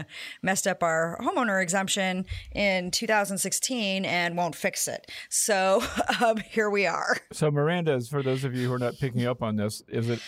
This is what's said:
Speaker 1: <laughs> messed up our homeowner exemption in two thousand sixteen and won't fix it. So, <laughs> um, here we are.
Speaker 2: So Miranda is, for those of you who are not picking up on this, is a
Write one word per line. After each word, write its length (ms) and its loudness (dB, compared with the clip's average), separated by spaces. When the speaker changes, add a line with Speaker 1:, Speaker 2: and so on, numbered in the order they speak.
Speaker 1:
<laughs> 240 -14
messed 240 0
up 160 0
our 400 0
homeowner 400 2
exemption 640 0
in 340 2
two 160 -2
thousand 320 2
sixteen 680 -2
and 300 0
won't 200 0
fix 320 -2
it. 240 -8
So, 540 4
<laughs> 200 0
um, 160 4
here 340 0
we 160 2
are. 300 0
Speaker 2:
So 200 2
Miranda 420 2
is, 160 -2
for 140 -2
those 200 0
of 120 -2
you 120 0
who 60 0
are 60 -2
not 200 -2
picking 280 0
up 160 -2
on 120 0
this, 320 -2
is 220 -2
a 80 0